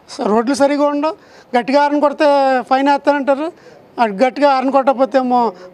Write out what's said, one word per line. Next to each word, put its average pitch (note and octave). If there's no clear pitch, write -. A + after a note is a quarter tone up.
స-, -
రోడ్లు A#3
సరిగా C#4
ఉండవు. D4
గట్టిగా C4
హారన్ D4
కొడితే D4
ఫైన్ C4+
వేస్తానంటారు. C#4+
అటు A3+
గట్టిగా B3+
హారన్ C4
కొట్టకపోతే C4
ఏమో B3